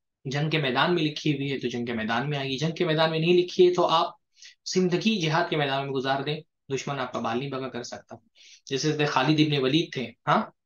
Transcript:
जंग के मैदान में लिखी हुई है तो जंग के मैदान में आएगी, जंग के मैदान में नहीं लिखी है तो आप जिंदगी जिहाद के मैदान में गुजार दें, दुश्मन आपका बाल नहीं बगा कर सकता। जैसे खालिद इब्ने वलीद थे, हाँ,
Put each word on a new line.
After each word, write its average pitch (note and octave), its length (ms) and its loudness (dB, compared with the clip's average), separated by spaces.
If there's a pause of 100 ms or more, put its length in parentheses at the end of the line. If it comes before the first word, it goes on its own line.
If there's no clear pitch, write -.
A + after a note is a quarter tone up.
(260)
जंग D3 240 -2
के D#3 80 2
मैदान C#3+ 360 2
में E3 80 0
लिखी D3+ 300 0
हुई C#3 160 -4
है C3+ 100 -4
तो B2+ 100 -2
जंग A#2+ 180 -4
के A#2+ 60 -4
मैदान A2+ 340 -2
में D3 120 -4
आएगी, C3+ 180 -4
जंग D#3+ 160 -2
के F3 120 -2
मैदान D#3+ 260 2
में D#3+ 100 -2
नहीं F3 140 4
लिखी F3+ 320 4
है F3+ 60 6
तो E3+ 100 2
आप E3 340 2 (500)
जिंदगी F#3 500 2
जिहाद E3 340 0
के E3 60 -2
मैदान C#3 260 0
में C#3 100 -6
गुजार C3+ 300 0
दें, D3+ 180 -4 (300)
दुश्मन C#3 260 -4
आपका B2 240 -6
बाल A#2 180 -2
नहीं C#3 120 -6
बगा C3 180 -6
कर B2 140 -10
सकता। - 380 -16 (480)
जैसे D3 380 0
खालिद D3 340 4
इब्ने C#3+ 180 2
वलीद C#3+ 380 2
थे, C3 40 -4
हाँ, D#3+ 520 -2 (140)